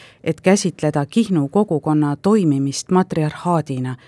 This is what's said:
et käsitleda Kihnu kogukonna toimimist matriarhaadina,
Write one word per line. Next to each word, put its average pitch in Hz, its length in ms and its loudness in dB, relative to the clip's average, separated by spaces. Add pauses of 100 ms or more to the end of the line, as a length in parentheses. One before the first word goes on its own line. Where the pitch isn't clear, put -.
(240)
et - 180 -4
käsitleda 156 640 0
Kihnu 175 440 0
kogukonna 151 640 0
toimimist 147 760 0
matriarhaadina, 151 1040 -2 (120)